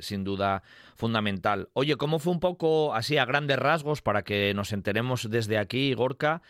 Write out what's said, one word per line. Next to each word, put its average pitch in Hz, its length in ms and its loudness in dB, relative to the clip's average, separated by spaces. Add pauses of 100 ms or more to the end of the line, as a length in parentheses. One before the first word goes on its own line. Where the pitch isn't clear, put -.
sin 98 240 -6
duda, 98 380 -2 (340)
fundamental. 104 760 -2
Oye, 143 240 0
¿cómo 156 240 0
fue 175 140 0
un 165 80 -2
poco, 160 520 0
así 127 240 0
a 131 60 4
grandes 139 340 2
rasgos, 147 440 0
para 104 220 2
que 101 300 2
nos 101 200 -2
enteremos 113 560 -2
desde 107 280 0
aquí, 131 360 0
Gorka, 135 560 -2